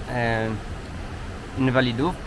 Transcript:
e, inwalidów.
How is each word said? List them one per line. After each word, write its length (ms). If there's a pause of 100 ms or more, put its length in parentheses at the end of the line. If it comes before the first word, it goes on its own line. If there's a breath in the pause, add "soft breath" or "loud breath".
e, 380 (1080)
inwalidów. 580 (120)